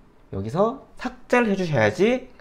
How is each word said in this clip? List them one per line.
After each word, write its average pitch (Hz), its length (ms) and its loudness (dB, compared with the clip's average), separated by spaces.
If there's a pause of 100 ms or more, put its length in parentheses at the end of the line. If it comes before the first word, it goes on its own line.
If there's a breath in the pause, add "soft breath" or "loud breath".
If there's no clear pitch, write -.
(340)
여기서 156 520 -4 (100)
삭제를 240 540 -2
해주셔야지 180 800 2 (120)